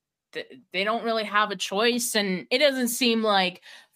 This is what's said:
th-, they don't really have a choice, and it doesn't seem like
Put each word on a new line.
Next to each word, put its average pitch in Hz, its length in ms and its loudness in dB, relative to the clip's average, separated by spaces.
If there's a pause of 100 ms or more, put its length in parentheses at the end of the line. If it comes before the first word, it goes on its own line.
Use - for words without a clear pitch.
(340)
th-, - 140 -10 (260)
they 185 100 -2
don't 220 200 -2
really 226 220 -2
have 208 260 0
a 196 40 -6
choice, 233 600 0
and 190 360 -2
it 254 80 2
doesn't 262 280 2
seem 233 360 0
like 190 380 2 (340)